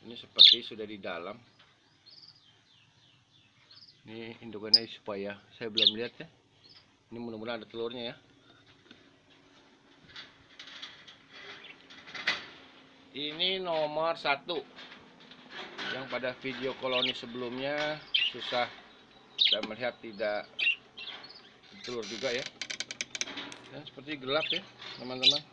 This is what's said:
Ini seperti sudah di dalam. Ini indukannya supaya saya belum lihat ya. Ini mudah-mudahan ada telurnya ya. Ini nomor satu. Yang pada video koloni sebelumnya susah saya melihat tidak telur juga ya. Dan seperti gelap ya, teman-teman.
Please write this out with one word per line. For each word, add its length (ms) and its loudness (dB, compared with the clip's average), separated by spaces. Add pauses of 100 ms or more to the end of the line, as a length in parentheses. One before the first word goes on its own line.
Ini 80 -12
seperti 480 10
sudah 240 -8
di 160 -10
dalam. 320 -6 (2750)
Ini 400 -10
indukannya 480 4
supaya 480 -4 (160)
saya 160 -6
belum 240 6
lihat 240 -4
ya. 100 -12 (800)
Ini 140 -12
mudah-mudahan 400 -6
ada 80 -16
telurnya 420 -4
ya. 40 -12 (4000)
Ini 460 2
nomor 560 2
satu. 420 2 (1300)
Yang 160 -4
pada 220 0 (100)
video 400 -2
koloni 360 4
sebelumnya 840 -2 (320)
susah 340 0 (680)
saya 320 6
melihat 320 -2
tidak 480 -2 (1400)
telur 240 -4
juga 240 -2
ya. 120 -2 (1300)
Dan 180 -12
seperti 320 -8
gelap 280 2
ya, 120 0 (400)
teman-teman. 420 4 (100)